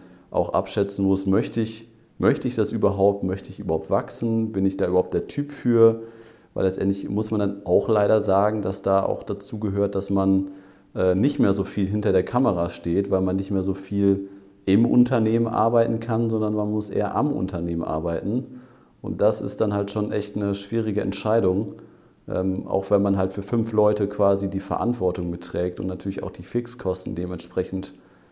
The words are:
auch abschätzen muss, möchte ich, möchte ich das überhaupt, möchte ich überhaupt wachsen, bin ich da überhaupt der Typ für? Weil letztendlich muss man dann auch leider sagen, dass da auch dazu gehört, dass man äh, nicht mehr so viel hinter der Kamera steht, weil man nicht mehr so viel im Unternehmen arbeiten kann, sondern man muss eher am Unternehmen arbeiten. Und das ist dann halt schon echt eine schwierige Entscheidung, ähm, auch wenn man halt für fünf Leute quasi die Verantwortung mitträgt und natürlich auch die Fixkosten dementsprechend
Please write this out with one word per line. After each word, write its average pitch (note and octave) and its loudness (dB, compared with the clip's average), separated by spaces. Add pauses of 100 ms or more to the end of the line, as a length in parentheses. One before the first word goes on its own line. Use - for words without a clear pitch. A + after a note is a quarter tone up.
(320)
auch - -2
abschätzen G2 0
muss, F#2+ 2
möchte A2+ 2
ich, - -6 (300)
möchte B2 2
ich A#2 -4
das G#2+ 0
überhaupt, G2+ 2
möchte F#2+ -4
ich - -14
überhaupt E2 -2
wachsen, A2+ 0
bin G2 0
ich F#2+ 0
da F#2+ 0
überhaupt F2+ 2
der F2 -2
Typ C#3+ -6
für? A2+ 4 (540)
Weil F#2+ 2
letztendlich G2 -2
muss G#2+ -2
man G#2+ -2
dann G2+ -2
auch G2 2
leider G#2+ 4
sagen, G2+ 2
dass F#2+ -4
da G2 2
auch G2+ -4
dazu G#2 -8
gehört, G2+ -2
dass G2 -2
man F#2+ 2 (440)
äh, F#2 2
nicht C3+ 2
mehr G2+ 4
so G2 -2
viel G2 -2
hinter G#2 0
der F#2 4
Kamera F#2+ 0
steht, G2 -2
weil F#2+ 2
man F#2+ 0
nicht G2 -4
mehr F#2+ 0
so F#2+ 0
viel G2 0 (360)
im G#2+ 6
Unternehmen A#2 4
arbeiten A#2 2
kann, A2+ 0
sondern G#2+ 0
man G#2+ 0
muss G#2+ -2
eher - -2
am C#3 0
Unternehmen E2+ -4
arbeiten. E2+ -4 (400)
Und F#2+ -4
das A2 4
ist - -4
dann G#2 0
halt G2+ -2
schon G#2+ -2
echt G#2 -4
eine G2+ 0
schwierige G#2+ -2
Entscheidung, G2+ 0 (560)
ähm, F#2+ -2
auch - -2
wenn G2+ 6
man G2+ 2
halt F#2+ 0
für G2+ -6
fünf A2+ -2
Leute G#2+ 4
quasi G2 2
die F#2+ -4
Verantwortung F#2 -2
mitträgt F2 -4
und F#2 -4
natürlich F#2+ -6
auch F#2+ -6
die - -14
Fixkosten A2 -4
dementsprechend F2+ -6 (360)